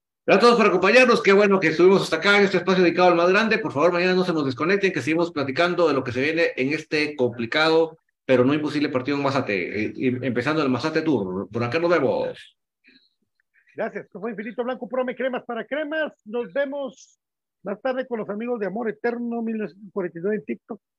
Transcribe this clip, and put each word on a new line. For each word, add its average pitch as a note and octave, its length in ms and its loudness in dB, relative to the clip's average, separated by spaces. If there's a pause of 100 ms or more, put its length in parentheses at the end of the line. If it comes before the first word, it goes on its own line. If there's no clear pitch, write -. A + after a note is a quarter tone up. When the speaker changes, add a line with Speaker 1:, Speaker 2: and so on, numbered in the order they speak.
(260)
Speaker 1:
Gracias G3 180 4
a - 20 6
todos A#3+ 120 6
por A3 100 4
acompañarnos. G#3 560 4
Qué F#3+ 80 4
bueno G3 300 4
que D#3 80 2
estuvimos F3 320 6
hasta D#3+ 160 -4
acá G3+ 200 2
en G3+ 60 6
este F#3+ 140 2
espacio F3+ 260 2
dedicado F3+ 260 4
al E3+ 60 4
más E3+ 140 4
grande. G#3+ 300 2
Por D#3 120 -6
favor, D3+ 220 2
mañana F3+ 200 2
no F#3 120 2
se F3 80 -2
nos D3+ 120 -2
desconecten, F3 460 0
que D#3 100 -4
seguimos E3 300 0
platicando E3 560 0
de D3 60 2
lo C3+ 100 -2
que C3 80 -6
se B2 100 -4
viene D#3+ 260 0 (100)
en C3+ 160 -2
este D3+ 420 -4
complicado, D#3 840 0 (280)
pero B2+ 180 4
no C3+ 100 4
imposible D3 360 -2
partido C3+ 260 -2
en C#3 80 -4
Mazate. G#2+ 600 -2
Eh, - 100 -8
y - 120 -2 (180)
empezando C3+ 360 -2
el C#3 80 0
Mazate D#3 320 -2
Tour. G2 480 -2
Por A2+ 140 -4
acá B2+ 160 -2
nos E3+ 120 0
vemos. B2 680 -2 (1160)
Speaker 2:
Gracias. G3+ 320 -8
Esto - 140 -20
fue A3 120 -8
Infinito A3 340 -10
Blanco, B3+ 240 -10
puro B3+ 160 -4
me B3 100 -8
cremas B3+ 300 -6
para A3+ 200 -10
cremas. D4+ 460 -6 (140)
Nos G#3+ 260 -8
vemos C#4 680 -8 (460)
más G3 160 -10
tarde C4 240 -4
con B3 140 -8
los F3 100 -10
amigos A#3 300 -6
de G3+ 80 -4
Amor A3 220 -6
Eterno A#3 520 -6
mil A3+ 160 -6
novecientos G3+ 360 -12
cuarenta F3 260 -8
y - 20 -14
nueve G#3 140 -2
en G3+ 80 -6
TikTok. - 380 -12 (180)